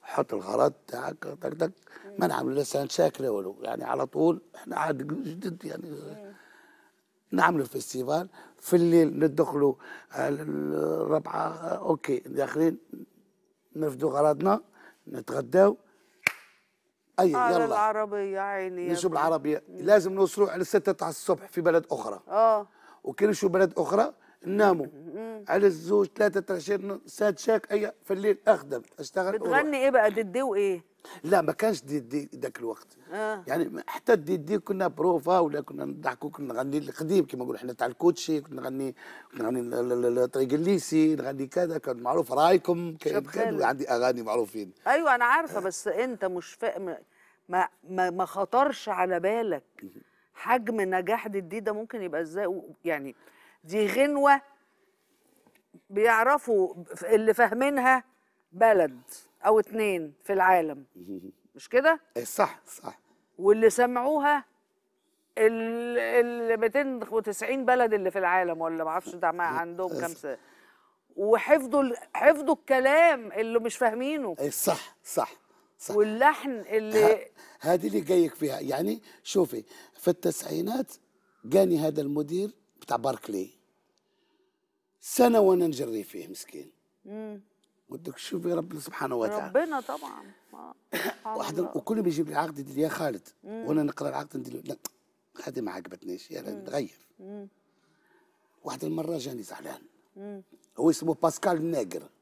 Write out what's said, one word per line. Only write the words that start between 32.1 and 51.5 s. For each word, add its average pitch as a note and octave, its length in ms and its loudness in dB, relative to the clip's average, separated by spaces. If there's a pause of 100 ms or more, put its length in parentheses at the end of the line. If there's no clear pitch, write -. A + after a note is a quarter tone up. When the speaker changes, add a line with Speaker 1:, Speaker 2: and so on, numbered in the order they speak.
Speaker 1:
داك B2+ 260 -10
الوقت. A2+ 280 -8 (260)
Speaker 2:
آه. G#3+ 340 -6
Speaker 1:
يعني، D3 400 -4
حتى - 280 2
ديدي E3+ 420 -4
كنا F#3+ 300 -4
بروفا، E3 520 2
ولا D3 220 0
كنا C#3 240 -10
نضحكوا، C#3+ 440 -6
كنا C3+ 240 -10
نغني C#3 240 -4
القديم D#3+ 480 0
كما B2+ 180 -10
نقولوا B2 160 -6
حنا B2+ 140 -10
تاع A#2+ 140 -2
الكوتشي، D#3+ 540 0
كنا C3+ 200 -14
نغني، C3 340 -6 (360)
كنا - 120 -8
نغني B2 160 0
ال-، A#2+ 140 -6 (180)
ال-، B2 280 2
ال-، B2 120 2
طريق C3 220 0
الليسي، D#3 600 2
نغني C#3 320 -6
كذا، E3 300 -2
كان B2+ 260 -6
معروف C#3+ 300 0
رايكم، E3+ 680 4
كان، D3+ 140 -2
Speaker 2:
شاب - 140 -2
Speaker 1:
كان - 180 -2
Speaker 2:
خالد. A3+ 160 -2
Speaker 1:
عندي C3+ 280 0
أغاني B2 340 2
معروفين. A2 480 -4 (160)
Speaker 2:
أيوة، C#4+ 280 4
أنا A#3+ 100 2
عارفة، C#4+ 340 2
بس F#3 280 -4
أنت G#3+ 380 -2
مش F3+ 280 -6
فا-، - 260 -6
ما، F3+ 180 -8 (520)
ما، F3+ 180 2 (220)
ما، F#3 200 0
ما F3+ 160 -2
خطرش A#3 640 0
على F#3 300 0
بالك G3 440 -2 (200)
Speaker 1:
مهم. G2 80 -18 (420)
Speaker 2:
حجم A3+ 480 0
نجاح F#3 460 0
ديدي G3 320 -8